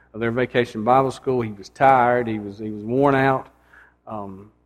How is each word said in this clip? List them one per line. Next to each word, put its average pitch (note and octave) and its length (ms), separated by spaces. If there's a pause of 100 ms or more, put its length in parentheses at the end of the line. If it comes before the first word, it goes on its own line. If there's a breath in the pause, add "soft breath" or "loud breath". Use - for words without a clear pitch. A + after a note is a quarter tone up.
(140 soft breath)
of A2 60
their A#2 120
vacation A#2+ 520
Bible C3 280
school. B2+ 280
He A2 140
was G2 160
tired. B2 580
He A2 100
was, G#2 220
he G#2+ 100
was G#2 140
worn C3+ 320
out. C3+ 320 (580 soft breath)
Um, G2+ 460 (140)